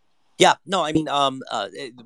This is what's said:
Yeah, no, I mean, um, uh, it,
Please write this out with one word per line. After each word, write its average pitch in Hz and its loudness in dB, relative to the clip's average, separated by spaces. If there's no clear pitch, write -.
Yeah, 175 6
no, 180 0
I 151 -4
mean, 156 0
um, 135 0
uh, 104 -4
it, 123 -12